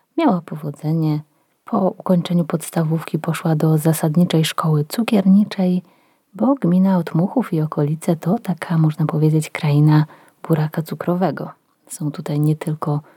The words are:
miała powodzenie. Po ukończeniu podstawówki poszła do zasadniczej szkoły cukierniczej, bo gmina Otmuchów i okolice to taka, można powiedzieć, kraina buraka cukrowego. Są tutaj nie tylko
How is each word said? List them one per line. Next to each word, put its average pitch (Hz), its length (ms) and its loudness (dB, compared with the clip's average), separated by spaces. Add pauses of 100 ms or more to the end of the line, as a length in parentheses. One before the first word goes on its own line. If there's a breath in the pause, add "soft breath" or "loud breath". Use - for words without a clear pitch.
(200 soft breath)
miała 240 220 2
powodzenie. 156 800 -4 (440)
Po 202 340 0
ukończeniu 175 460 0
podstawówki 160 760 -4
poszła 160 380 -2
do 160 220 2
zasadniczej 160 680 2
szkoły 156 440 0
cukierniczej, 196 960 2 (520 soft breath)
bo 220 200 0
gmina 185 440 2
Otmuchów 175 540 -2
i 160 80 0
okolice 156 560 -2
to 175 220 -2
taka, 175 400 -4
można 156 280 0
powiedzieć, 156 440 0
kraina 151 540 4 (440 loud breath)
buraka 156 340 -2
cukrowego. 170 680 -4 (360)
Są - 240 -6
tutaj 151 300 -6
nie 151 160 2
tylko 151 440 -4 (160 soft breath)